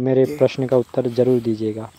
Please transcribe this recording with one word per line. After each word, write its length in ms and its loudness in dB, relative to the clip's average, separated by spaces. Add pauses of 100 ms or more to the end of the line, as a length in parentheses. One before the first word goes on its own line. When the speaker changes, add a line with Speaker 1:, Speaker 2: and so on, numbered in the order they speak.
Speaker 1:
मेरे 240 2
Speaker 2:
जी। 120 -4
Speaker 1:
प्रश्न 300 0
का 100 0
उत्तर 320 -2
ज़रूर 320 2
दीजिएगा। 480 -4 (100)